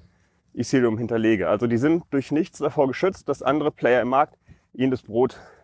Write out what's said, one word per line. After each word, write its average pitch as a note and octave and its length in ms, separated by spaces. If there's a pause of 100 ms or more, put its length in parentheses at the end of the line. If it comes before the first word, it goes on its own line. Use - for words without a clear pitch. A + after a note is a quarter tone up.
(540)
Ethereum A#2+ 440
hinterlege? A2 500
Also G#2 180
die A#2 120
sind E3 320
durch C#3 220
nichts D#3 260
davor C#3+ 300
geschützt, F3+ 400
dass C#3 140
andere D3 280
Player A#2+ 320
im A#2 60
Markt C3+ 280 (380)
ihnen C3 160
das B2+ 120
Brot, A#2+ 360 (260)